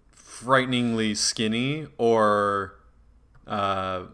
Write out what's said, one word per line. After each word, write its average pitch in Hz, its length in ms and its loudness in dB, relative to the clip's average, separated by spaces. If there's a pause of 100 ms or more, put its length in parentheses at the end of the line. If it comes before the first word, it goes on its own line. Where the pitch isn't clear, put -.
(100)
frighteningly 120 1040 0
skinny 123 720 -2 (120)
or, 104 760 2 (720)
uh, 95 680 -4